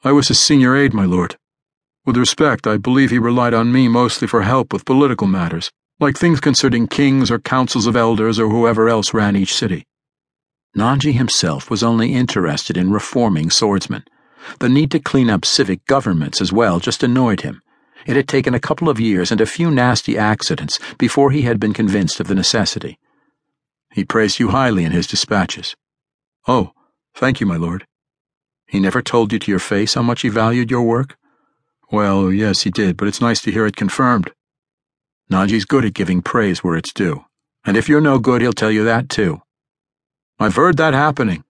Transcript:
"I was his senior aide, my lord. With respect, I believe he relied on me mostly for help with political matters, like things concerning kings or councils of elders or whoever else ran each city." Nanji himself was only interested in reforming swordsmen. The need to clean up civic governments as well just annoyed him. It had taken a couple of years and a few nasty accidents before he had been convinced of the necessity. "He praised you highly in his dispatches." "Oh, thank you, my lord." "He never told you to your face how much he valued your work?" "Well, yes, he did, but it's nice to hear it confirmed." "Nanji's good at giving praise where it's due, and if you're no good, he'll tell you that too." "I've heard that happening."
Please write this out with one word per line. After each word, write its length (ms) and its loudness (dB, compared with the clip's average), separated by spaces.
"I 100 2
was 160 4
his 120 2
senior 360 4
aide, 160 2
my 140 0
lord. 320 -2
With 120 0
respect, 480 0
I 100 0
believe 340 2
he 80 0
relied 360 2
on 180 2
me 160 4
mostly 400 0
for 140 2
help 320 0
with 100 -6
political 420 2
matters, 440 -2
like 200 0
things 200 2
concerning 480 2
kings 440 2
or 80 0
councils 480 -2
of 100 0
elders 420 2
or 120 0
whoever 400 2
else 240 -2
ran 220 2
each 180 0
city." 320 -4
Nanji 380 0
himself 560 -2
was 120 -2
only 300 0
interested 640 -2
in 140 0
reforming 580 0
swordsmen. 560 -2
The 100 0
need 220 2
to 80 0
clean 320 2
up 160 0
civic 400 -2
governments 560 0
as 100 -2
well 260 2
just 240 -4
annoyed 380 2
him. 220 -10
It 120 -2
had 120 0
taken 240 0
a 80 0
couple 300 -2
of 100 -2
years 320 0
and 80 0
a 160 -6
few 140 0
nasty 480 0
accidents 600 -2
before 320 2
he 180 0
had 100 0
been 140 0
convinced 480 -2
of 60 -4
the 80 -2
necessity. 640 -2
"He 120 -4
praised 340 0
you 100 0
highly 360 2
in 80 -2
his 140 0
dispatches." 680 -4
"Oh, 280 -2
thank 260 -2
you, 60 0
my 100 -2
lord." 300 -4
"He 120 -4
never 220 0
told 320 0
you 60 -2
to 120 -6
your 220 -2
face 220 0
how 80 0
much 180 -2
he 80 -2
valued 420 0
your 120 0
work?" 340 -2
"Well, 400 2
yes, 300 0
he 80 -2
did, 260 0
but 100 -4
it's 140 -4
nice 220 0
to 100 -4
hear 140 0
it 100 -4
confirmed." 560 0
"Nanji's 360 0
good 180 2
at 80 -2
giving 300 -2
praise 420 -2
where 100 0
it's 180 -6
due, 340 -6
and 140 0
if 120 0
you're 120 4
no 180 4
good, 220 2
he'll 140 0
tell 180 0
you 120 2
that 240 0
too." 340 -4
"I've 160 0
heard 220 4
that 160 2
happening." 560 -2